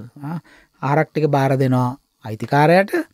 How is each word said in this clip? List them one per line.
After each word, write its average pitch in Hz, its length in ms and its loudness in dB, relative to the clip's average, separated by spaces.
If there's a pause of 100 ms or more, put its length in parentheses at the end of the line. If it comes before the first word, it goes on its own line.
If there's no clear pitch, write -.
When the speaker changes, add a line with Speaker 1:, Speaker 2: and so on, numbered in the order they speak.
(220)
Speaker 1:
අ. 156 160 -8 (400)
Speaker 2:
ආ, 131 140 -4
හරක් 151 180 0
ටික 156 180 -2
බාර 139 260 2
දෙනවා 127 360 0 (300)
අයිතිකාරයාට. 147 720 2 (220)